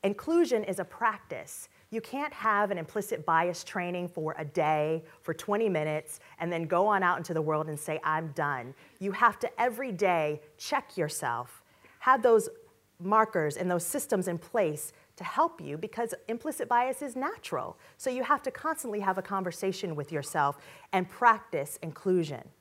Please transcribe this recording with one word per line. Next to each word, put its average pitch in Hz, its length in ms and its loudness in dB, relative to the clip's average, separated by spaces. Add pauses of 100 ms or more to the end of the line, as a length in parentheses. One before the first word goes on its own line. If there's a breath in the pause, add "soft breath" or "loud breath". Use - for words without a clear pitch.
Inclusion 240 580 2
is 190 160 -2
a 175 60 -2
practice. - 800 -4 (220 soft breath)
You 226 100 -4
can't 285 340 -8
have 208 380 2
an 185 60 -2
implicit 165 480 -6
bias 170 400 2
training 180 420 -4
for 156 300 -4
a 156 80 -6
day, 156 580 2 (180 loud breath)
for 165 120 -6
twenty 208 340 0
minutes, 151 540 -2 (180 loud breath)
and 170 120 -4
then 170 120 -2
go 175 240 4
on 196 160 4
out 180 140 4
into 170 160 -6
the 160 80 0
world 156 260 0
and 151 100 -6
say, 156 280 -6
'I'm 156 260 0
done.' 139 420 -2 (260 loud breath)
You 196 120 -4
have 214 280 4
to - 220 -4
every 247 300 -2
day 165 500 2 (160)
check - 380 -4
yourself, 131 680 -4 (380 soft breath)
have 254 220 4
those 226 260 6 (520)
markers 190 580 2
and 180 120 0
those 175 160 0
systems 196 420 0
in 170 120 -2
place 160 520 0 (240 soft breath)
to - 80 -14
help - 380 0
you, 147 160 -8
because 220 380 -4 (120)
implicit 240 400 -4
bias 247 360 0
is 254 120 -8
natural. 269 600 -6 (180 loud breath)
So - 140 -4
you 254 140 -2
have 277 180 2
to - 80 -4
constantly 240 520 -4
have 190 180 0
a - 20 -4
conversation 190 720 -2
with 147 160 -6
yourself 143 460 0 (340 loud breath)
and 185 160 0
practice 214 760 2
inclusion. 165 680 -2 (120)